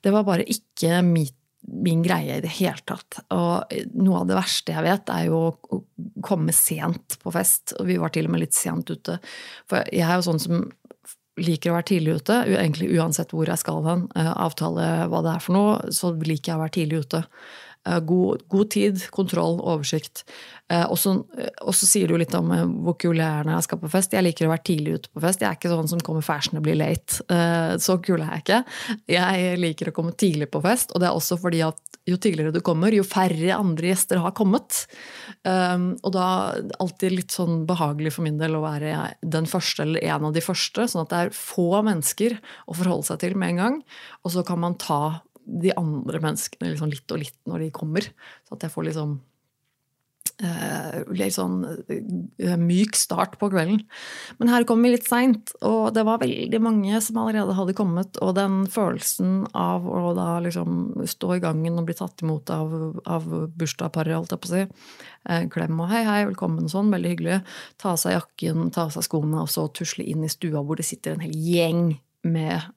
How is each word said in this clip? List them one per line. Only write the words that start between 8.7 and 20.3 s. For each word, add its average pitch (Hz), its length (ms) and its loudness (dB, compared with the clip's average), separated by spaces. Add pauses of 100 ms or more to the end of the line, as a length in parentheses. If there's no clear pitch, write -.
ute. 170 300 -6 (500)
For - 240 2
jeg 175 100 2
er 175 140 4
jo 180 100 0
sånn 160 140 2
som 170 220 0 (760)
liker 170 320 0
å 170 60 2
være 170 160 -2
tidlig 160 260 2
ute, 220 180 2 (100)
u-, 190 100 4
egentlig 160 400 2
uansett 165 380 0
hvor 160 140 0
jeg 170 120 -2
skal 156 260 -2
hen. 175 280 0
Eh, 165 160 2 (140)
avtale 165 420 0 (240)
hva 170 140 2
det 165 100 0
er 170 80 -6
for 180 140 2
noe, 208 380 2
så 175 220 0
liker 156 360 -2
jeg 156 60 -2
å 160 60 0
være 156 140 -4
tidlig 156 260 0
ute. 165 200 -2 (600)
Eh, 175 180 2
god, 185 460 2
god 208 180 4
tid, 202 300 2 (100)
kontroll, 170 460 0 (100)
oversikt. 156 560 -2 (480)